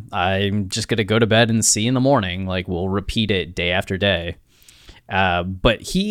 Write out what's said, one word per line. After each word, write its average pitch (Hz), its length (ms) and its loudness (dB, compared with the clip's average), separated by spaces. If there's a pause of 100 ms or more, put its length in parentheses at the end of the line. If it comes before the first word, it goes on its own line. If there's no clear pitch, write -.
(100)
I'm 98 600 0
just - 180 -6
gonna 113 160 0
go 107 140 2
to 117 80 4
bed 110 240 4
and 110 120 2
see 107 240 2
in 123 60 0
the 127 80 2
morning. 98 460 0
Like, 92 200 -4
we'll 92 220 -2
repeat 101 420 -2
it 90 240 0
day 87 160 0
after 95 280 -2
day." 87 380 0 (720)
Uh, 90 360 0
but 95 400 0
he - 180 -4 (100)